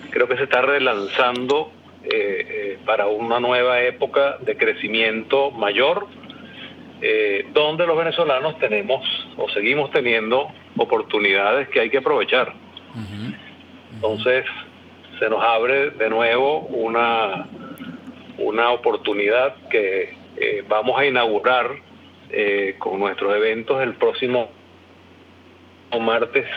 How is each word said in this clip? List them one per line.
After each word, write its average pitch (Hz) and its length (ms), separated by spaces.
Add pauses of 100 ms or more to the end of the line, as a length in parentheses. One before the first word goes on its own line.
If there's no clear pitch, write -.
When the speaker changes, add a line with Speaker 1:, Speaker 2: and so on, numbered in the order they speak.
(100)
Speaker 1:
creo 123 160
que 127 100
se 135 60
está 127 180
relanzando, 127 1080 (320)
eh, - 100
eh, 101 720
para 104 220
una 117 320
nueva 123 420
época 135 560
de 110 180
crecimiento 113 920
mayor, 123 560 (960)
eh, 107 500
donde 156 340
los 165 80
venezolanos 156 640
tenemos 117 480 (300)
o 107 140
seguimos 135 400
teniendo 123 580 (300)
oportunidades 107 880
que - 100
hay 113 120
que 135 80
aprovechar. 131 560 (400)
Speaker 2:
Ujú. 107 320
Ujú. - 80 (640)
Speaker 1:
Entonces, 110 500 (720)
se 113 100
nos 110 160
abre 123 460
de 110 180
nuevo 117 520
una, 113 840 (920)
una 110 320
oportunidad 107 840 (120)
que, 95 480 (220)
eh, 104 280
vamos 113 320
a 139 60
inaugurar, 120 680 (600)
eh, 101 480
con 98 200
nuestros 101 380
eventos 117 460
el 123 100
próximo 120 580 (1500)
martes 117 460 (100)